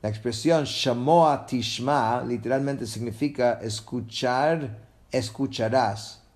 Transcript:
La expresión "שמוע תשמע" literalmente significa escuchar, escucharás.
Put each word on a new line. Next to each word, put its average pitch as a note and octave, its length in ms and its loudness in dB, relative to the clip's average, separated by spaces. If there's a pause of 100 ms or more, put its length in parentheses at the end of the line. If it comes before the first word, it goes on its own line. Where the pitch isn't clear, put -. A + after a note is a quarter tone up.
La G#2+ 80 -2
expresión B2+ 560 2
"שמוע C#3 800 2
תשמע" B2 800 0
literalmente B2 600 -2
significa A#2+ 760 0
escuchar, B2+ 1080 -2 (420)
escucharás. B2 1080 0 (160)